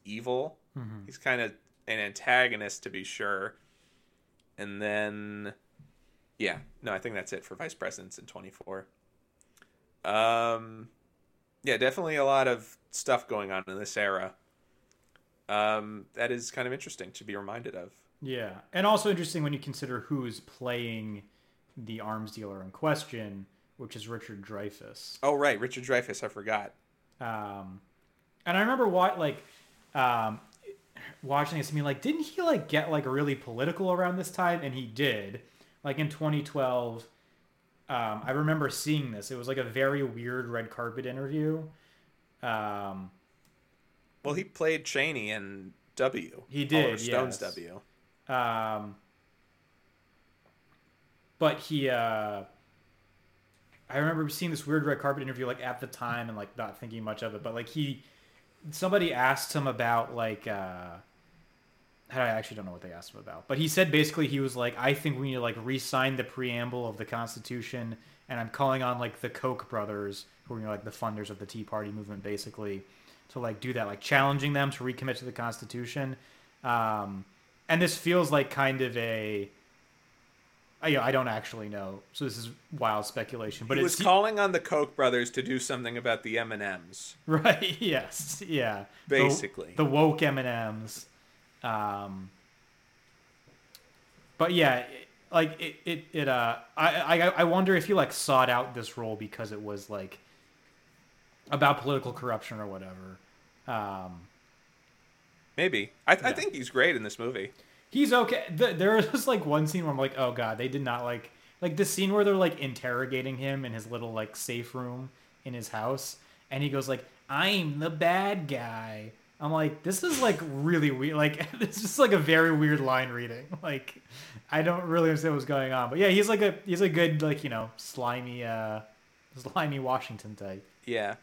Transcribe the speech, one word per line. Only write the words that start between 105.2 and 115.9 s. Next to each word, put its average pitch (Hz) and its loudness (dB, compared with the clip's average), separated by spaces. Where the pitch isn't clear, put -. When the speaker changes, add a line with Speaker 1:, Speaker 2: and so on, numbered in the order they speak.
Speaker 1:
Maybe. 143 0
I, 160 10
th- - -8
Speaker 2:
yeah. 254 4
Speaker 1:
I - 0
think 339 -4
he's 127 -8
great 139 4
in 110 -4
this 104 -8
movie. 113 -4
Speaker 2:
He's 262 4
okay. 240 2
The, 196 2
there 190 4
was 214 6
just, 247 -2
like, 214 2
one 151 4
scene 170 -2
where 151 0
I'm 135 -2
like, 135 0
"Oh, 123 2
God, 117 -2
they 120 -2
did 139 -2
not, 123 -2
like," 120 -6
like, 165 0
the 196 4
scene 190 0
where 208 6
they're, 196 6
like, 185 4
interrogating 127 -2
him 135 -2
in 120 -6
his 110 -8
little, 117 -6
like, 110 -4
safe 120 -6
room 127 -8
in 131 -8
his 117 -8
house, 120 -4